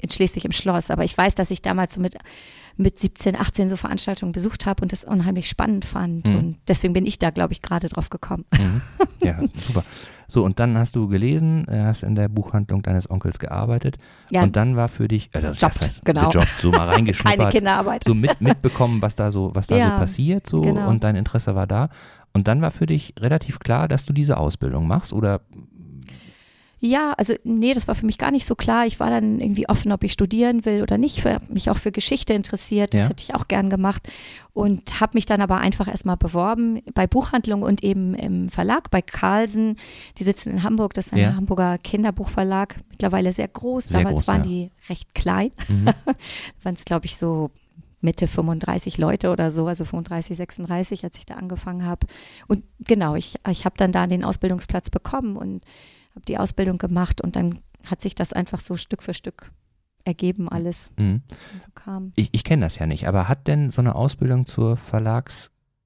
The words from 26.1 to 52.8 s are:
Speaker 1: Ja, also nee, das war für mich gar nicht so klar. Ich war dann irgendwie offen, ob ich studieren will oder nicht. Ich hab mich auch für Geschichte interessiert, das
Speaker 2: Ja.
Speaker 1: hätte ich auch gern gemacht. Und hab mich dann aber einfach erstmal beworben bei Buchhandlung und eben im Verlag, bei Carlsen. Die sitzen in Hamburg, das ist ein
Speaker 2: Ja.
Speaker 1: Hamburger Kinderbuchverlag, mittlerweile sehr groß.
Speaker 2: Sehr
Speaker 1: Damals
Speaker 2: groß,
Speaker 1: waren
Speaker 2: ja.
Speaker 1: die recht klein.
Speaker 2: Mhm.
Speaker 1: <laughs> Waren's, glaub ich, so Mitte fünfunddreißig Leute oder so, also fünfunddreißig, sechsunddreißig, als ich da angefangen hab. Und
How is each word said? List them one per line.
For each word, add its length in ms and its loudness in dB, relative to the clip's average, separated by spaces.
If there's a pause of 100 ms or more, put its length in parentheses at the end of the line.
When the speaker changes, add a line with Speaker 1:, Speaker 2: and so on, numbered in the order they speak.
Speaker 1:
Ja, 360 2
also 180 2 (100)
nee, 280 2
das 160 -2
war 60 0
für 100 -2
mich 140 0
gar 120 0
nicht 140 2
so 120 -2
klar. 280 2
Ich 160 -2
war 80 0
dann 320 2
irgendwie 300 0
offen, 200 0
ob 140 0
ich 80 0
studieren 540 2
will 160 2
oder 160 2
nicht. 200 0
Ich 60 0
hab 240 0
mich 220 0
auch 80 2
für 140 -2
Geschichte 420 0
interessiert, 580 0
das 100 4
Speaker 2:
Ja. 60 4
Speaker 1:
hätte 140 -4
ich 120 -6
auch 140 -2
gern 220 2
gemacht. 360 0 (460)
Und 480 0
hab 140 2
mich 100 2
dann 160 2
aber 180 2
einfach 300 0
erstmal 300 -2
beworben 640 0 (100)
bei 140 2
Buchhandlung 560 0
und 200 2
eben 320 0
im 360 -2
Verlag, 400 0
bei 100 2
Carlsen. 760 0 (420)
Die 60 -4
sitzen 260 0
in 120 0
Hamburg, 300 0
das 140 -6
ist 80 -14
ein 60 4
Speaker 2:
Ja. 160 4
Speaker 1:
Hamburger 420 0
Kinderbuchverlag, 1000 -2 (140)
mittlerweile 420 0
sehr 160 -2
groß. 380 -6
Speaker 2:
Sehr 140 2
Speaker 1:
Damals 220 2
Speaker 2:
groß, 60 -4
Speaker 1:
waren 140 4
Speaker 2:
ja. 60 -2
Speaker 1:
die 220 -4 (200)
recht 240 -12
klein. 380 0 (160)
Speaker 2:
Mhm. 200 2 (360)
Speaker 1:
<laughs> 400 -14
Waren's, 200 -6
glaub 220 -2
ich, 100 -8
so 340 -2 (520)
Mitte 260 0
fünfunddreißig 720 -2
Leute 320 2
oder 200 0
so, 160 -2
also 200 -4
fünfunddreißig, 500 -8
sechsunddreißig, 680 -6
als 120 -10
ich 80 -20
da 120 -16
angefangen 500 -8
hab. 180 -4 (420)
Und 160 0 (240)